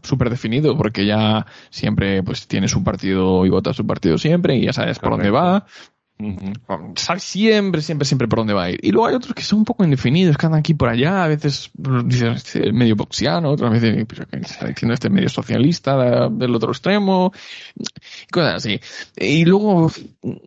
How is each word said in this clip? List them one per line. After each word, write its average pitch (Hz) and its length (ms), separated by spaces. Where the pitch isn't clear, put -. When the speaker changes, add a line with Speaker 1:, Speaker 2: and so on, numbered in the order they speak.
Speaker 1:
súper 127 280
definido 123 480
porque 104 260
ya 107 400
siempre, 98 540
pues, - 240
tiene 98 220
su 98 160
partido 92 600
y 95 60
vota - 240
su 110 120
partido - 300
siempre 165 400
y 110 100
ya 127 60
sabes 113 280
por 98 100
dónde 107 200
Speaker 2:
Correcto. 139 140
Speaker 1:
va. 190 220
Speaker 2:
Ujú. 95 760
Speaker 1:
Sabes - 300
siempre, 196 580
siempre, 151 240
siempre 123 220
por 107 100
dónde 110 160
va 92 100
a 90 60
ir. - 100
Y - 120
luego 226 160
hay - 80
otros - 180
que - 80
son - 180
un 214 40
poco 220 200
indefinidos, 147 540
que - 80
andan 160 140
aquí 151 120
por 135 160
allá, 156 360
a 160 40
veces, 151 420
pues, 123 240
dices, 120 300
"Este - 320
es 104 40
medio 113 220
boxiano", 147 560
otras 120 220
veces, 113 360
"Pero - 220
¿qué - 80
está - 300
diciendo 117 260
este - 160
medio 196 180
socialista 135 680
de-, 123 340
del 123 240
otro 113 160
extremo?". 190 600
Y - 540
cosas 139 240
así. 95 260
Y 151 280
luego, 185 460